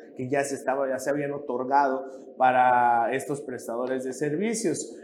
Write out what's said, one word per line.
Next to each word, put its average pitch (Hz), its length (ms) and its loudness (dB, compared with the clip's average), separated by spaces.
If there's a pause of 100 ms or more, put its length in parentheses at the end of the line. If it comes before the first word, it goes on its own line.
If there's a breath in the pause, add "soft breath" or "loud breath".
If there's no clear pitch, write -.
(160 loud breath)
que 127 140 -6
ya 139 140 2
se 135 120 -6
estaba, 135 320 -2
ya 131 100 -2
se 147 120 -4
habían 143 240 -2
otorgado 131 720 0 (320 loud breath)
para 123 760 4
estos 135 280 -4
prestadores 127 640 -4
de 127 80 -6
servicios. 156 920 -2